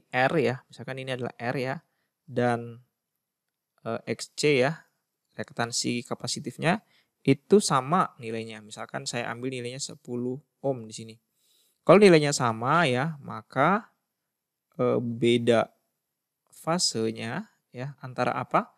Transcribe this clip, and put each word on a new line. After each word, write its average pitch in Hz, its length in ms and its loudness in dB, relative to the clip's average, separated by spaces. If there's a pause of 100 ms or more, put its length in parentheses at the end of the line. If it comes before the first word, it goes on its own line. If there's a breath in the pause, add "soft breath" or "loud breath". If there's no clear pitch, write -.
R 127 320 0
ya, 123 180 2 (140)
misalkan 131 320 -12
ini 131 160 -10
adalah 120 160 -8
R 123 240 -6
ya, 131 160 -4 (480)
dan, 120 560 -2 (1040)
eh, 113 240 -8
X - 320 -10
C 143 240 4
ya, 156 240 -4 (480)
reaktansi 120 720 -6
kapasitifnya, - 800 -6 (400)
itu 135 320 4
sama 156 600 0
nilainya. 113 420 -8
Misalkan 113 480 -12
saya 120 220 -4
ambil 123 180 -8
nilainya 127 320 -8
sepuluh 123 560 -8 (240)
ohm 127 240 -4
di 110 80 -18
sini. 113 200 -14 (680)
Kalau 175 160 10
nilainya 165 320 8
sama 131 560 0
ya, 139 320 0
maka, 135 720 -2 (880)
eh, 123 240 0
beda 117 680 2 (800)
fasenya 117 960 -4 (240)
ya, 131 240 -12
antara 123 400 -4
apa? 165 400 -2